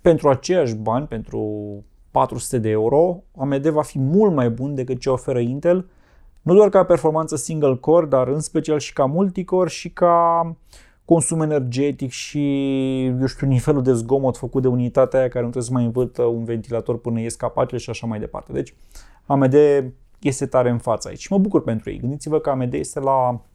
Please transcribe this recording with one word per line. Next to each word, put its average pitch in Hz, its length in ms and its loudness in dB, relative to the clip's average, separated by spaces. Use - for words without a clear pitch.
pentru 156 280 4
aceiași 135 460 2
bani, 113 320 -2
pentru 113 320 -8
patru 135 260 0
sute 123 200 -6
de 110 120 0
euro, 143 540 2
A 135 60 -6
M 139 180 -2
D 139 40 -8
va 151 160 2
fi 143 180 -6
mult 175 340 4
mai 127 160 2
bun 131 260 -6
decât 127 240 -4
ce 135 100 -4
oferă 127 300 -2
Intel, 147 500 0
nu 165 120 2
doar 202 160 8
ca 196 140 6
performanță 160 520 0
single 143 400 0
core, 160 300 2
dar 135 220 2
în 143 120 -2
special 151 400 -2
și - 140 -10
ca 139 120 2
multicore 180 640 0
și - 200 -12
ca 170 680 2
consum 165 360 2
energetic 139 680 -2
și, 135 960 -2
eu 127 200 -2
știu, - 220 -4
nivelul 135 340 2
de 127 120 2
zgomot 123 440 0
făcut 131 240 -4
de 127 60 0
unitatea 127 520 2
aia 131 80 2
care 120 160 -4
nu 120 60 -4
trebuie 123 200 -6
să 127 80 -4
mai 123 60 2
învârtă 120 400 -2
un 117 200 -2
ventilator 117 560 -4
până 117 200 -4
ies 113 160 -6
capacele 123 440 -4
și - 100 -10
așa 117 180 -8
mai 110 120 -6
departe. - 320 -12
Deci, 135 220 -6
A 139 100 0
M 135 140 4
D 131 60 2
este 143 260 -2
tare 127 240 2
în 120 80 0
fața 110 320 -4
aici 156 120 -14
și - 100 -8
mă 196 60 2
bucur 190 260 2
pentru 110 260 -4
ei. - 100 -10
Gândiți-vă 147 400 -4
că 156 100 -2
A 139 40 0
M 127 160 -2
D 123 40 -6
este 147 260 -6
la 131 420 0